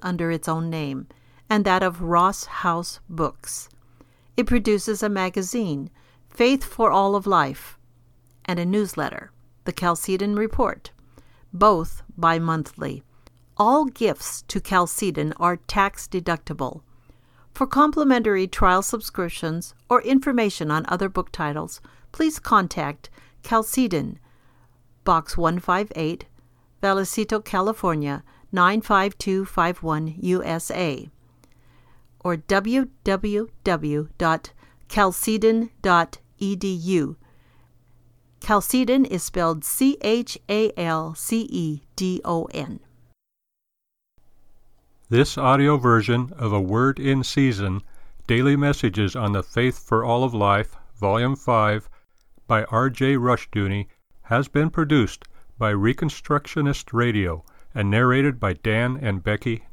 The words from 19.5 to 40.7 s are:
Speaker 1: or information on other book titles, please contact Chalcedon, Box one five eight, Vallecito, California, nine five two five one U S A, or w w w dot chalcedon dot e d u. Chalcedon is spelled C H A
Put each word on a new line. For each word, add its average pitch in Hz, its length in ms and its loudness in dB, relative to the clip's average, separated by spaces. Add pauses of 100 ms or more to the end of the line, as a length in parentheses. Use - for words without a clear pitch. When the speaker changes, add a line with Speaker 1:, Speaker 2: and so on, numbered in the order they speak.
Speaker 1:
or 247 120 4
information 247 680 2
on 180 160 0
other 180 220 -2
book 185 220 -6
titles, 156 500 -6 (300)
please 320 280 -2
contact 165 720 -2 (320)
Chalcedon, 220 760 0 (840)
Box 165 340 2
one 170 220 2
five 190 360 -2
eight, 165 300 -4 (580)
Vallecito, 202 600 0
California, 175 800 -2 (280)
nine 190 300 4
five 196 360 0
two 190 280 -2
five 175 360 -2
one 160 380 -4
U 180 240 0
S 165 260 -4
A, 156 400 -4 (1080)
or 175 180 -4
w 220 520 0 (140)
w 208 460 -2 (140)
w 151 460 -2 (100)
dot 165 320 0 (360)
chalcedon 220 840 2 (100)
dot 175 380 2 (180)
e 196 180 -2
d 190 160 -2
u. 170 460 0 (1200)
Chalcedon 254 640 2
is 180 180 -2
spelled 165 420 -2
C 269 360 2
H 233 360 -2 (100)
A 214 300 0